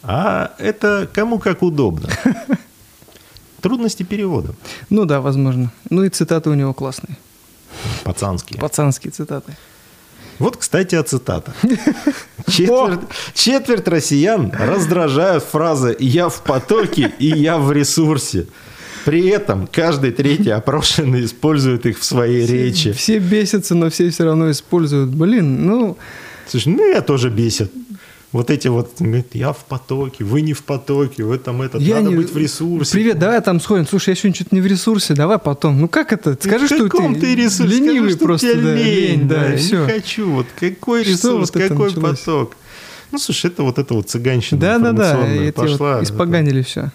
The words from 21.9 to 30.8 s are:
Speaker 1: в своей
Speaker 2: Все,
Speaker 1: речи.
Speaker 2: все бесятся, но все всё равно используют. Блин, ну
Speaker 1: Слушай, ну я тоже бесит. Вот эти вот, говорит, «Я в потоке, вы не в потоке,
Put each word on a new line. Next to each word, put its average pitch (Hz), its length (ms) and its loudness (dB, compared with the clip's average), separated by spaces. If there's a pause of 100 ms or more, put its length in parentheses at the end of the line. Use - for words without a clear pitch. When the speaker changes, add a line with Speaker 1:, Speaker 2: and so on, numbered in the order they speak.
Speaker 1:
в - 40 -8
своей 120 420 2
Speaker 2:
Все, 120 80 2 (100)
Speaker 1:
речи. 123 280 0
Speaker 2:
все 214 280 0
бесятся, 190 560 0
но 165 140 2
все 175 200 0
всё 165 160 0
равно 160 260 2
используют. 143 600 0
Блин, 156 540 2
ну 208 320 0 (500)
Speaker 1:
Слушай, 131 280 0
ну 415 160 2
я 233 100 2
тоже 127 280 0
бесит. 110 420 -2 (600)
Вот 120 180 -2
эти 143 180 0
вот, 120 320 -2
говорит, 120 340 0
«Я 127 200 -4
в - 100 -12
потоке, 131 640 -6
вы 123 160 0
не 156 100 -2
в 139 120 -8
потоке, 139 600 -2